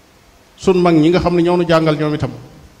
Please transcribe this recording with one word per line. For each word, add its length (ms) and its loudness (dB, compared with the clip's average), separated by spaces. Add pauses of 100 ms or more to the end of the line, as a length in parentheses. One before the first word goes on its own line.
(560)
sun 260 0
mag 140 2
ñi 140 4
nga 100 0
xam 160 -2
ne 60 0
ñoo 140 0
nu 120 0
jàngal 280 0
ñoom 180 -4
itam. 160 -6 (500)